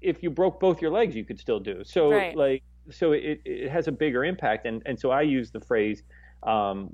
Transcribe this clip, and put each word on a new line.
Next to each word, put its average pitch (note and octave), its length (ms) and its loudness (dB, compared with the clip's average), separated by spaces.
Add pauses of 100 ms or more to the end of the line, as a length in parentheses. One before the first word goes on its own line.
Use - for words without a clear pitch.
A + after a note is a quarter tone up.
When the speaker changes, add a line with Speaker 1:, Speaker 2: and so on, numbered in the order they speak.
Speaker 1:
if F3+ 220 -2
you F3 60 -2
broke F3 300 0
both F#3 220 2
your D#3+ 100 0
legs, G3 240 0
you A2 80 -6
could G#2 160 -12
still A2 200 -2
do. F#2+ 260 -8
So, D#3 260 4
Speaker 2:
Right. F3 240 2
Speaker 1:
like, C#3 280 2 (260)
so D#3 240 2
it, D3+ 320 -2
it - 240 -6
has D#3+ 180 -2
a D3+ 60 -2
bigger C3 320 0
impact. C#3+ 400 -2
And, A2+ 200 -6
and B2+ 140 -6
so C3 120 0
I C#3 100 2
use C3+ 300 0
the A2 100 -12
phrase, G#2+ 420 0 (400)
um, G2 500 0